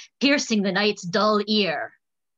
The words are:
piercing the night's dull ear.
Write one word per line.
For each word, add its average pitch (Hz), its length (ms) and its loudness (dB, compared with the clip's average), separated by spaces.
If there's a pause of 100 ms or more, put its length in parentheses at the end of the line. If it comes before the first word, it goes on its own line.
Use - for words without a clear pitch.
(200)
piercing 277 420 2
the 190 100 0
night's 202 300 0
dull 208 440 0
ear. 175 460 -2 (460)